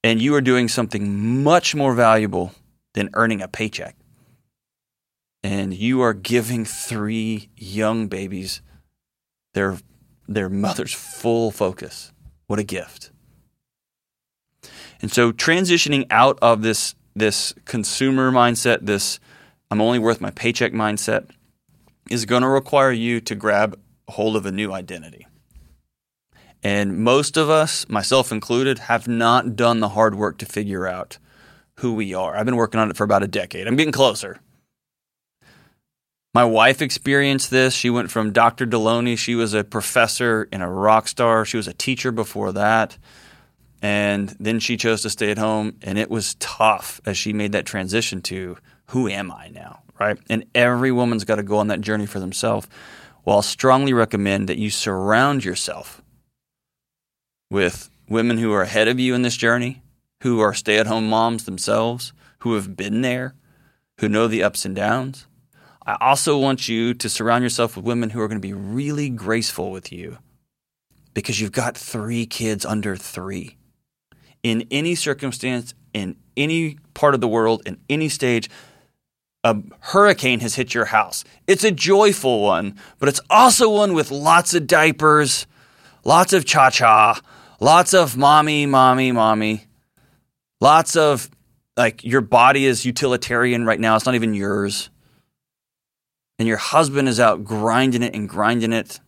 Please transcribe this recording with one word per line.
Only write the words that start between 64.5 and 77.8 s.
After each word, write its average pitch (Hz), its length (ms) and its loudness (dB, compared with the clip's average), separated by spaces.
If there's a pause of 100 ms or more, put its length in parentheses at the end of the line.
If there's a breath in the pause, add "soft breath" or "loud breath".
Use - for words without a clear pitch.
and 95 100 -8
downs. 120 540 -4 (580 soft breath)
I - 140 -6
also 139 380 2
want 135 320 -2
you 117 240 -2
to 120 160 -8
surround 117 340 0
yourself 120 320 -2
with - 80 -12
women 117 280 -2
who 117 100 -6
are 107 80 -2
gonna 107 100 -6
be 98 140 -10
really 139 560 -6
graceful 110 640 -4
with 95 200 -14
you 87 260 -16 (960)
because 104 280 -4
you've 101 100 -4
got 120 260 -4
three 117 480 -6
kids 110 400 -6
under 104 300 -4
three. 92 600 -12 (880 soft breath)
In 113 280 -2
any 160 240 -2
circumstance, 127 800 -6 (200)
in 95 220 -8 (220)
any 156 400 -2 (160)
part 147 220 4
of 120 40 0
the 120 80 0
world, 110 380 2
in - 240 -12